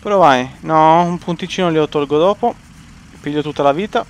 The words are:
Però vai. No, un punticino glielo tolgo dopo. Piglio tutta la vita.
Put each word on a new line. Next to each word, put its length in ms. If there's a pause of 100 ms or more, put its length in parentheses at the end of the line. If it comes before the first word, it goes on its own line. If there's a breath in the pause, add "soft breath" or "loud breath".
Però 180
vai. 300 (120)
No, 420
un 160
punticino 540
glielo 160
tolgo 300
dopo. 360 (680)
Piglio 220
tutta 200
la 100
vita. 380